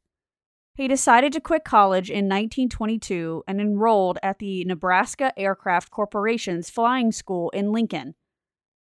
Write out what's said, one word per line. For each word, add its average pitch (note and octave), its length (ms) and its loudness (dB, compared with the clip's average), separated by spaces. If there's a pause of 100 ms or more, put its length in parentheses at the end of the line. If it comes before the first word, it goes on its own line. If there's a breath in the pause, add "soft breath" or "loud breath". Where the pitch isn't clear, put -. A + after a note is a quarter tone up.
(760)
He C4+ 120 -4
decided C4+ 440 4
to D#4 80 -4
quit D#4 240 0
college F#3+ 460 4
in G3+ 180 0
nineteen A3 400 0
twenty-two F#3+ 800 -4
and F#3+ 140 -4
enrolled G#3 640 2
at G3 160 -4
the F#3+ 260 -6
Nebraska F#3 720 0
Aircraft F#3+ 520 -2
Corporation's G#3 800 -4
flying A#3 420 2
school F3 380 -4
in G3+ 220 -2
Lincoln. F#3+ 420 -4 (760)